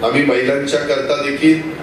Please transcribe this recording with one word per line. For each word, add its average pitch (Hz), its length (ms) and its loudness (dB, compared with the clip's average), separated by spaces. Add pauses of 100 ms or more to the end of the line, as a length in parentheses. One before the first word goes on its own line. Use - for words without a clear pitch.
आम्ही 131 220 2
महिलांच्या 139 540 0
करता 143 360 -2
देखील 147 460 2 (200)